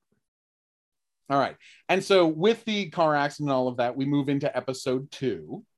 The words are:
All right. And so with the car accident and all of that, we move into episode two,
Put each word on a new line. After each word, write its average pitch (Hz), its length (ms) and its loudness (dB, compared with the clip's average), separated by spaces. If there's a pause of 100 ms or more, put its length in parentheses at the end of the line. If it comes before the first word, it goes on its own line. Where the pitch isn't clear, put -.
(1300)
All 139 100 2
right. 120 160 0 (320)
And 190 160 2
so 190 240 6
with 180 380 2
the 202 240 -4
car 156 260 2
accident 143 340 -2
and 139 60 2
all 127 140 2
of 123 80 -8
that, 127 180 0
we 135 100 -2
move 143 220 0
into 139 300 0
episode 131 540 -4
two, 110 520 -6 (140)